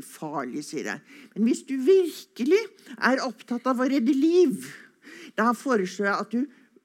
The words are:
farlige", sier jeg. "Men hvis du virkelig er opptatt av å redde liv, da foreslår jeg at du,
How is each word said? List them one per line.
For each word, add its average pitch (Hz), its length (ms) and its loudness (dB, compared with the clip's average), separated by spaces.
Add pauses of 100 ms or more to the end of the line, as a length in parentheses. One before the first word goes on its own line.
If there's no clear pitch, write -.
farlige", 147 560 -8
sier 117 300 -8
jeg. 113 60 -10 (340)
"Men 196 160 0
hvis - 180 -2
du 269 80 -6
virkelig 349 880 2 (320)
er 254 300 0
opptatt 240 420 -6
av 254 160 0
å 254 80 0
redde 277 240 2
liv, 320 480 4 (720)
da 226 160 2
foreslår 208 560 -2
jeg 196 80 0
at 196 160 -6
du, 247 160 -2 (380)